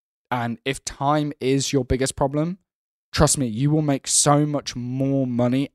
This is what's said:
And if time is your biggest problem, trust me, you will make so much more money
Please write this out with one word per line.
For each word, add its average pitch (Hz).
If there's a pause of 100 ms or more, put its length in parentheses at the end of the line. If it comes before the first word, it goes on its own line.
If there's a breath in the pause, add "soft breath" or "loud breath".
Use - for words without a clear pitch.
(300)
And 117
if 135
time 147
is 135
your 131
biggest 131
problem, 151 (540)
trust 151
me, 139
you 117
will 156
make 151
so 147
much 147
more 131
money 123